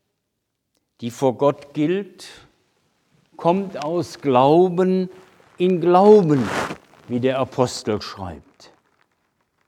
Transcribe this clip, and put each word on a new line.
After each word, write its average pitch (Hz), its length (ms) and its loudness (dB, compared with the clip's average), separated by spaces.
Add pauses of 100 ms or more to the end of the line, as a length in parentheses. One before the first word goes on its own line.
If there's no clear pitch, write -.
(1000)
die 117 80 -10
vor 123 280 -4
Gott 143 360 -4
gilt, 175 540 -6 (1080)
kommt 180 480 -4
aus 165 380 -6
Glauben 180 880 2 (480)
in 180 240 0
Glauben, 175 680 4 (600)
wie 120 120 -6
der 131 200 -2
Apostel 123 640 -4
schreibt. - 680 -16 (960)